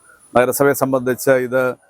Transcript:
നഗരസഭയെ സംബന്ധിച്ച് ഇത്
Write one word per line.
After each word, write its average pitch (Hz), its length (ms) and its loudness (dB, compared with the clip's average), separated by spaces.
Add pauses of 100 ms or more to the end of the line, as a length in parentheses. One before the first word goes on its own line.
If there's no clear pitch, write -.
(360)
നഗരസഭയെ 127 460 2
സംബന്ധിച്ച് 131 480 -2
ഇത് 127 320 0 (280)